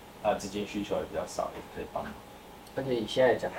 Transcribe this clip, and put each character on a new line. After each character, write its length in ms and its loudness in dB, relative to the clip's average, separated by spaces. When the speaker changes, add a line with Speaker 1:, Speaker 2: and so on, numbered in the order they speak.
Speaker 1:
那 120 6
资 140 -4
金 180 -2
需 160 -2
求 140 0
也 60 0
比 120 -8
较 120 0
少， 280 -2
也 60 -10
可 80 -6
以 100 -6
帮 100 -2
忙。 100 -8
Speaker 2:
而 80 -2
且 100 2
以 120 2
现 200 6
在 80 10
讲， 240 0